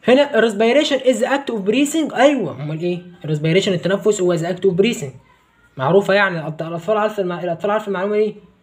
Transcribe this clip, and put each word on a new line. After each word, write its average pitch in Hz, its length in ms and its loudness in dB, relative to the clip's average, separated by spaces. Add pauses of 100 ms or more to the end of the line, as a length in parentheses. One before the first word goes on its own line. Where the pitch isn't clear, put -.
هنا 262 320 4
respiration 233 600 2
is 254 160 2
the 233 100 -2
act 269 280 -2
of 196 160 -2
breathing. 285 440 0
أيوة، 214 480 2
أمال 156 180 -6
إيه؟ 175 180 -4 (280)
respiration 160 420 0
التنفس 196 520 0
هو 175 160 2
the 156 40 -2
act 180 300 0
of 180 120 0
breathing. 196 300 -2 (640)
معروفة 190 380 2
يعني، 190 260 2
الأط-، 156 220 -8
الأطفال 170 340 -4
عارفة 208 260 -2
الم-، 180 100 -2
الأطفال 175 380 -4
عارفة 214 180 -2
المعلومة 196 280 -2
دي. 214 180 0 (280)